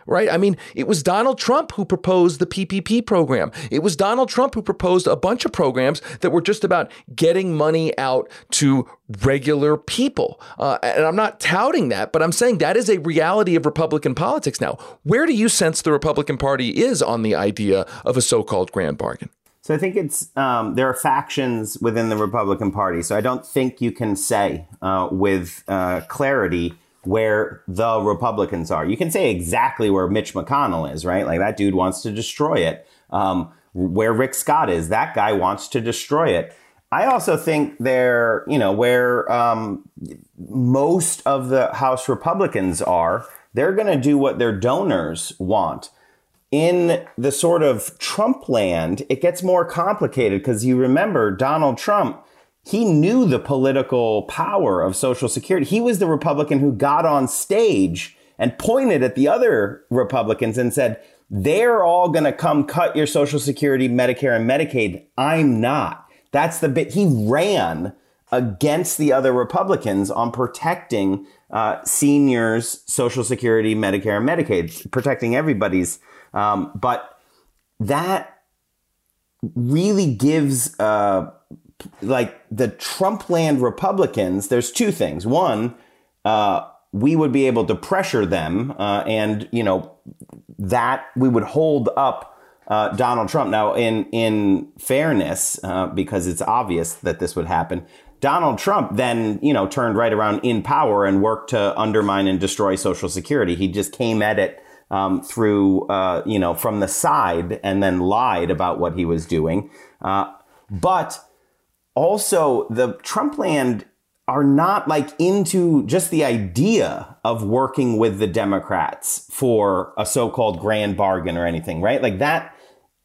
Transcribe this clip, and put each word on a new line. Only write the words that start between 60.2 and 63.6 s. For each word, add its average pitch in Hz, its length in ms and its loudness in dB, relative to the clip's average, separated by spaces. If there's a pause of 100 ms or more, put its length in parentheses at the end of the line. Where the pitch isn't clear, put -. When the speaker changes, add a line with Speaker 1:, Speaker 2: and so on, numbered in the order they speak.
Speaker 2:
and 120 160 0
said, 120 260 0 (300)
"They're 190 540 2
all 175 260 4
gonna 156 240 2
come 151 300 2
cut 165 320 0
your 151 100 2
Social 143 340 0
Security, 135 480 0